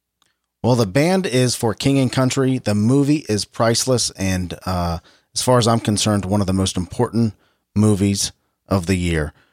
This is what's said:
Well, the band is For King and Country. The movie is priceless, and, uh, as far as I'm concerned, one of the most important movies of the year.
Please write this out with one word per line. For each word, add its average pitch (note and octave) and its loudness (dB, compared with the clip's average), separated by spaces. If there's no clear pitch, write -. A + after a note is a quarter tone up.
Well, B2 4
the A#2 2
band E3 0
is B2+ 0
For A2+ -2
King C#3 0
and C3 2
Country. C3 0
The A2 -2
movie C#3 2
is G#2 -2
priceless, A#2 -2
and, F2+ -4
uh, F2 -4
as - -6
far B2+ 2
as A#2 2
I'm A#2 2
concerned, G#2 0
one G2 0
of G2 0
the F#2 -2
most F#2+ 0
important A2 -2
movies G2+ 2
of F#2 0
the F#2+ 0
year. E2 -2